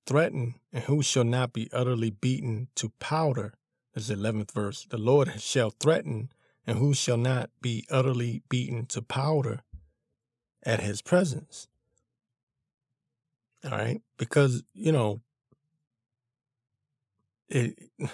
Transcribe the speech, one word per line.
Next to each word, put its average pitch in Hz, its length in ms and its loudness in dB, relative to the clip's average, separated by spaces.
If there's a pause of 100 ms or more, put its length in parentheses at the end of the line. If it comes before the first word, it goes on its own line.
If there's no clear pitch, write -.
threatened, 135 480 2 (180)
and 127 120 -4
who 143 180 2
shall 127 200 2
not 120 300 0
be 113 180 -6
utterly 123 380 0
beaten 120 640 -4
to 110 220 -4
powder?" 135 560 -2 (400)
This 110 100 -8
is 107 40 -10
the 107 80 -2
eleventh 107 360 -2
verse. 101 380 -4
"The 117 80 -6
Lord 123 420 4
shall 113 300 0
threaten, 143 640 0 (340)
and 113 140 0
who 143 160 4
shall 120 220 2
not 123 340 0 (100)
be 120 300 -4
utterly 123 580 0
beaten 123 380 -2
to - 160 -6
powder 135 580 0 (1040)
at 113 180 2
his 104 220 -4
presence?" - 640 0 (2000)
All 139 80 -8
right? 113 300 -2 (160)
Because, 131 460 2 (100)
you 190 180 0
know, 110 300 0 (2250)
it, 120 280 0 (220)
a 143 140 -4